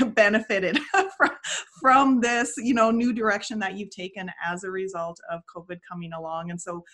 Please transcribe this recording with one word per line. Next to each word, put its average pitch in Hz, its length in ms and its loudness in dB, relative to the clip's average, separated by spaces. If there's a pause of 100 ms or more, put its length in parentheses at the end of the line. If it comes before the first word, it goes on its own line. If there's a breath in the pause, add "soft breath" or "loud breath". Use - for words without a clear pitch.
<laughs> 220 80 -6
benefited 208 640 2 (200)
<laughs> 381 180 -2
from, - 140 4 (500 loud breath)
from 262 400 6
this, 240 360 0
you 240 180 0
know, 226 160 6
new 233 220 2
direction 214 480 -2
that 190 160 -4
you've 202 140 -10
taken 185 400 -10 (140)
as 175 200 -4
a 190 60 -6
result 185 480 -6 (120)
of 170 100 -8 (140)
covid 175 240 -14 (120)
coming 170 220 -10
along. 165 380 -8
And 175 100 -8
so 175 220 -10 (120)